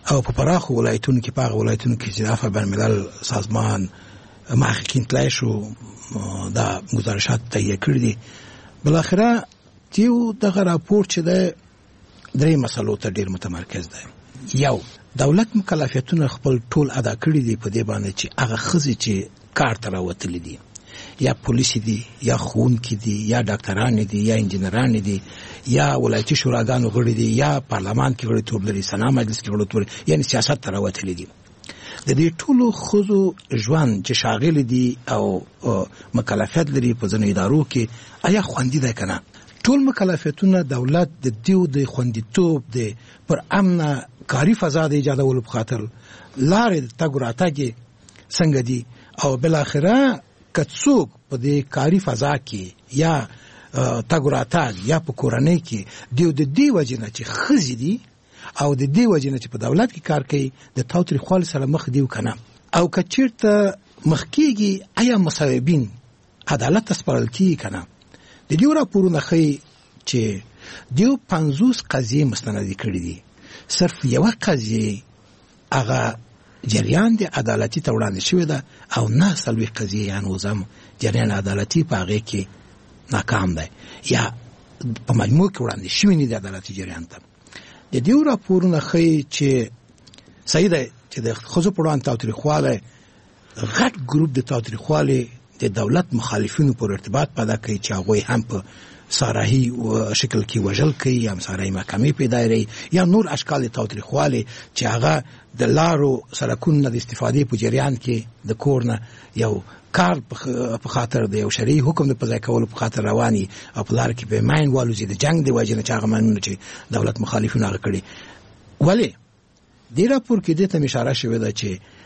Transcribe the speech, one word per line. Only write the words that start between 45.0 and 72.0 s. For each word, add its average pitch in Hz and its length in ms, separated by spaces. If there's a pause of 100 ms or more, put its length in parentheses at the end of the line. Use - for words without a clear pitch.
په 113 100
خاطر 110 300 (580)
لارې 185 420
د 123 80 (100)
تګ 165 160
و 131 40
راتګ 123 400
یې 127 120 (640)
څنګه 156 320
دي؟ 123 160 (400)
او 135 120
بالاخره 160 840 (340)
که 156 100
څوک 240 440 (220)
په 135 60
دې 139 200 (140)
کاري 156 280
فضا 139 340 (160)
کې 98 160 (280)
یا، 160 220 (600)
اه، 123 260
تګ 160 240
و 143 60
راتګ 131 420 (120)
یا 156 140
په 156 140
کورنۍ 135 460 (100)
کې 107 120 (320)
دیو 160 200
د 139 100
دې 160 340
وجې 127 240
نه 107 160
چې 127 60
ښځې 151 520
دي 156 260 (600)
او 143 140
د 131 80
دې 151 240
وجې 156 200
نه 135 120
چې 117 100
په 117 100
دولت 143 340
کې - 80
کار 147 220
کوي، 135 300 (240)
د 131 60
تاوتریخوالي 175 600
سره 135 220
مخ 139 240
دیو 135 160
که - 140
نه؟ 113 140 (400)
او 170 140
که 180 140
چیرته 208 720 (320)
مخ 151 180
کېږي، 214 480 (220)
آیا 240 220
مصوبین 143 720 (600)
عدالت 147 400
ته 185 60
سپارل 120 320
کېږي 180 360
که 101 80
نه؟ 85 160 (640)
د - 60
دیو 269 160
راپورونه 190 480
ښیي 151 380 (500)
چې 123 120 (760)
دیو 226 160 (180)
پنځوس 160 480 (140)
قضیې 135 380